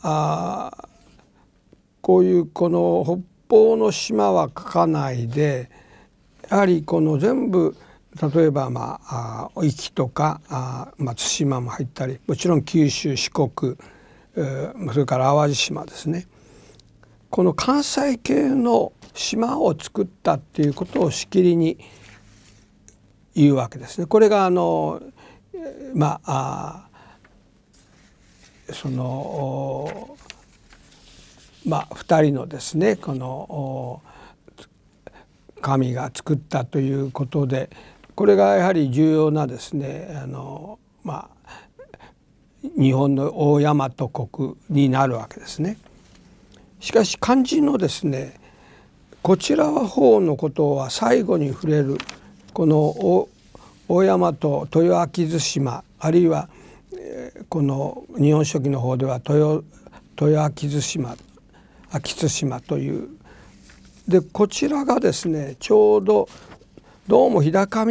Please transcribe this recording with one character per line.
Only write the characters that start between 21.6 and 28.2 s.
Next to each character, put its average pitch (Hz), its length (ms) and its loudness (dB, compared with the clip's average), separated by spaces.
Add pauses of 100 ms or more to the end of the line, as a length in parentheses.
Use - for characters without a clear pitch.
言 147 180 6
う - 20 4
わ 123 160 -2
け - 80 -14
で 123 80 -16
す - 120 -18
ね。 175 80 -4
こ 214 120 4
れ 214 100 8
が、 202 160 2
あ 185 60 2
の、 165 500 0 (920)
ま 151 300 0
あ、 - 640 -8 (1800)